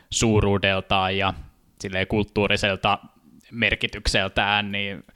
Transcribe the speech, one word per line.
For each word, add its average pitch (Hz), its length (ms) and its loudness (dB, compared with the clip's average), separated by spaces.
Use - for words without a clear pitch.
suuruudeltaan 98 1080 2
ja 95 160 0
silleen 95 260 -4
kulttuuriselta 101 920 0
merkitykseltään, 104 1200 0
niin, 101 320 -8